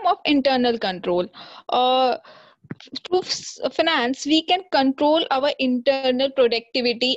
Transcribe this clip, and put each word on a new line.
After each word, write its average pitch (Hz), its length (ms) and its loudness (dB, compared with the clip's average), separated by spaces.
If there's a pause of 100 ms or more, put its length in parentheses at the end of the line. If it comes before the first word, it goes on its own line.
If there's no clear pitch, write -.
of 370 180 2
internal 254 540 2
control. 180 480 -2 (420)
Uh, 254 500 2 (920)
through 370 140 0
s-, - 360 -10 (140)
finance, 285 520 0
we 311 200 2
can 359 160 0 (100)
control 294 600 2
our 269 260 0
internal 262 720 0
productivity 240 880 0